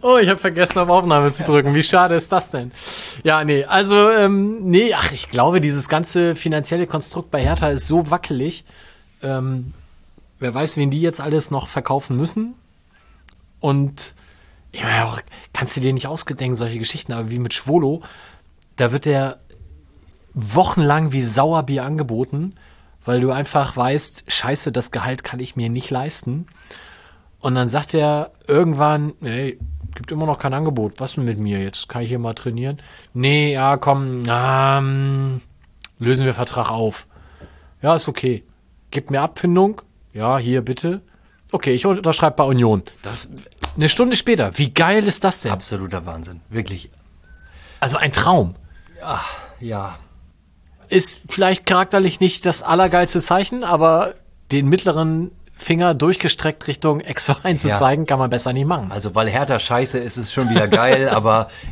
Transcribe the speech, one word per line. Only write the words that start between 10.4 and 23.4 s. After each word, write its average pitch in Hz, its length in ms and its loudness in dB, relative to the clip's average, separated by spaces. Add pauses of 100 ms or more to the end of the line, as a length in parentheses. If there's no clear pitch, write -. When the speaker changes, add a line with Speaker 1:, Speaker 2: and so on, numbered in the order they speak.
Speaker 1:
weiß, 151 220 -2
wen 143 140 0
die 147 100 -2
jetzt 165 200 0
alles 151 300 -2
noch 139 180 -4
verkaufen 135 480 -4
müssen. 220 380 -4 (1040)
Und 139 540 -2 (580)
ich - 100 -10
meine, 113 240 0
auch, 113 140 -8 (320)
kannst - 240 -4
du 139 40 -4
dir 131 120 0
nicht 131 140 -4
ausgedenken, 131 500 -6
solche 117 220 -4
Geschichten, 113 340 -6
aber 113 180 -6
wie 120 100 -6
mit 120 140 -4
Schwolo, 151 480 0 (720)
da 120 160 0
wird 139 120 -4
der 135 340 0 (960)
wochenlang 151 800 0
wie 135 100 -2
Sauerbier 135 640 0
angeboten, 143 680 -6 (500)
weil 123 160 0
du 131 100 2
einfach 139 460 -2